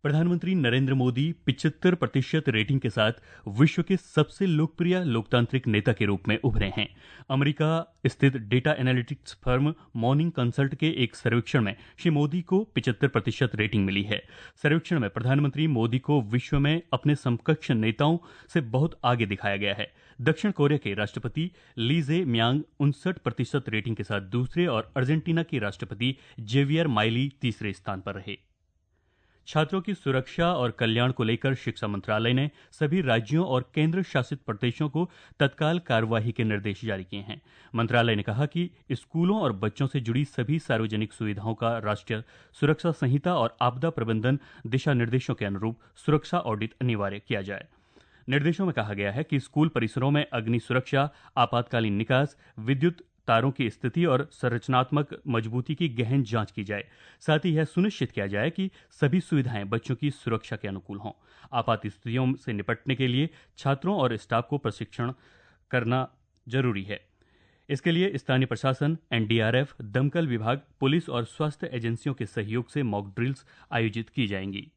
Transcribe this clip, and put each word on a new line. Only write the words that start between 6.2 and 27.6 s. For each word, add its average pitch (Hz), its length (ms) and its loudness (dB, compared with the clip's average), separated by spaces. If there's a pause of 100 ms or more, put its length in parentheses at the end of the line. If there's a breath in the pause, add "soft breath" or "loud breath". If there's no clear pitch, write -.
में 104 160 0
उभरे 107 340 2
हैं। - 180 -6 (340 loud breath)
अमेरिका 151 800 0
स्थित 135 300 4
डेटा 123 340 0
एनालिटिक्स 127 720 -2
फर्म 135 300 2 (220 loud breath)
मॉर्निंग 139 360 2
कंसल्ट 135 440 0
के 156 140 0
एक 127 260 0
सर्वेक्षण 120 460 0
में 101 140 0 (220 loud breath)
श्री 175 140 2
मोदी 147 300 2
को 190 220 2
पचहत्तर - 440 0
प्रतिशत 117 480 0
रेटिंग 104 300 2
मिली 98 180 0
है। 107 200 -4 (400 loud breath)
सर्वेक्षण 160 360 2
में 104 100 0
प्रधानमंत्री 139 580 0
मोदी 117 320 2
को 147 220 2
विश्व 123 380 0
में 151 220 2 (120)
अपने 147 220 2
समकक्ष 135 560 -2
नेताओं 120 460 2 (360 loud breath)
से 170 80 2
बहुत 127 420 -2
आगे 120 220 2
दिखाया 101 320 -2
गया 101 160 -2
है। 104 200 -8 (280 soft breath)
दक्षिण 160 300 0
कोरिया 147 260 2
के 101 160 -4
राष्ट्रपति 123 580 -4 (260 soft breath)
ली 131 240 2
जे 160 240 0
म्यांग 120 360 2 (180)
उनसठ 147 380 0
प्रतिशत 127 520 -4
रेटिंग 107 260 -2
के 101 80 -8
साथ 101 180 -4
दूसरे 123 440 -2
और 117 320 -2
अर्जेंटीना 160 460 0
के 151 160 -4
राष्ट्रपति 104 560 -4 (240 loud breath)
जेवियर 139 480 0
माइली 117 540 0
तीसरे 110 320 -4